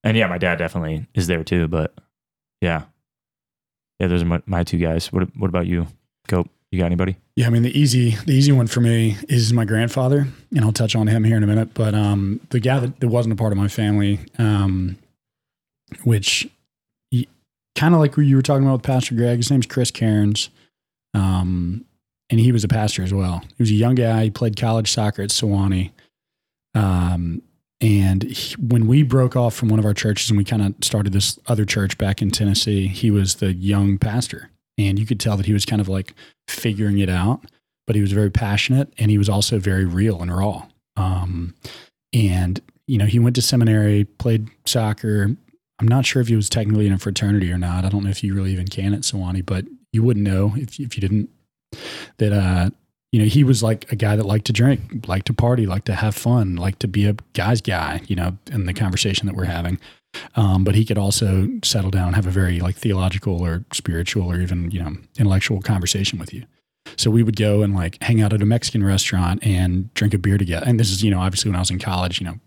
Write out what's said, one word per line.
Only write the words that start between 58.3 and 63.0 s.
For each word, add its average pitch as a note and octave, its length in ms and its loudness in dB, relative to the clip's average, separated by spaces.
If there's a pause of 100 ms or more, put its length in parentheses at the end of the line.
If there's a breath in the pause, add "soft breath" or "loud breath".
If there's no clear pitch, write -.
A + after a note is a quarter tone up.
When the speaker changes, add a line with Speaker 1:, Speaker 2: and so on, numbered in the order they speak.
Speaker 2:
in G#2 140 -4
the F2+ 80 -4
conversation G2 540 -2
that F#2 80 -4
we're F#2 100 -4
having. F2 340 -4 (560 loud breath)
Um, F#2+ 280 4
but G2 120 2
he A2 100 4
could G#2+ 140 -2
also G2 480 0 (160)
settle F#2+ 260 -2
down F#2 180 0
and E2+ 80 -2
have F#2 120 0
a F#2 40 -2
very, F2+ 280 0
like, F2+ 160 -2
theological F#2+ 680 -2